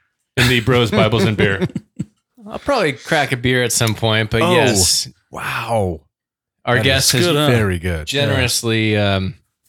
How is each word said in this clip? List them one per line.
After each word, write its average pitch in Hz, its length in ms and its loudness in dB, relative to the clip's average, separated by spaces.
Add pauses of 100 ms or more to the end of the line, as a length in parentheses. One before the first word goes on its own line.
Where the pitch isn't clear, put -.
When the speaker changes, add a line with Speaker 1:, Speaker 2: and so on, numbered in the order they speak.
(360)
Speaker 1:
in 123 140 2
the 123 100 2
Bros, 120 320 2
Bibles, 107 320 2
and 107 140 0
Beer. 98 280 0 (400)
Speaker 2:
<laughs> - 400 -20
I'll 214 140 -12
probably 220 320 -2
crack 135 400 -2
a 127 60 0
beer 127 260 0
at 113 80 -2
some 110 240 0
point, 110 360 0
but 117 100 0
Speaker 3:
Oh, 175 100 2
Speaker 2:
yes. 104 560 2 (240)
Speaker 3:
wow. 110 680 -4 (640)
Speaker 2:
Our 123 120 2
Speaker 3:
That 117 60 0
Speaker 2:
guest 135 300 2
Speaker 3:
is 139 120 2
Speaker 2:
has - 20 2
Speaker 4:
Good, 160 100 0
huh? 151 180 2
Speaker 3:
very 98 240 0
good. 82 260 -4
Speaker 2:
generously, 120 920 0
um, 95 380 0 (340)